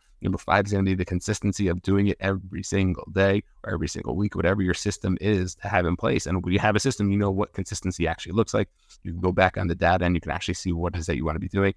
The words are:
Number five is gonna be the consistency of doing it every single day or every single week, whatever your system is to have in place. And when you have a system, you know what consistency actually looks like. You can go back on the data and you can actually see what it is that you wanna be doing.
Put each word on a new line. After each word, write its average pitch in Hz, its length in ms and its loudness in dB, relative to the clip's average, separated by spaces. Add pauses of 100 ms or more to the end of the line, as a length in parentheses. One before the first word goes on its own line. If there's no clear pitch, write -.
(220)
Number 92 160 0
five 101 280 2
is 101 60 -6
gonna 98 120 2
be 95 120 2
the 90 100 -2
consistency 98 600 -2
of 87 140 0
doing 98 260 4
it 98 120 0
every 95 440 -4
single 95 500 0
day 98 300 4 (200)
or - 100 -8
every - 140 -2
single - 280 -6
week, 101 200 0
whatever 92 260 2
your 90 120 2
system - 480 -2
is 92 340 0
to - 120 -10
have 92 180 2
in 87 100 2
place. - 300 0
And 90 180 -2
when 90 100 0
you 98 60 2
have 107 160 2
a 104 40 2
system, 104 320 0
you 101 60 2
know 101 140 2
what 95 220 -2
consistency 90 540 -4
actually 82 260 -6
looks 110 200 0
like. 104 160 0 (340)
You 87 80 -8
can 85 100 -8
go 90 100 2
back 92 260 2
on 95 100 -2
the 85 80 0
data 92 300 2
and 87 100 2
you 82 60 0
can - 100 -6
actually 85 240 -4
see 92 180 -4
what 85 220 -2
it 85 40 -2
is 80 60 -4
that 82 100 -2
you 67 100 -2
wanna 80 140 -2
be 95 80 -6
doing. 98 300 2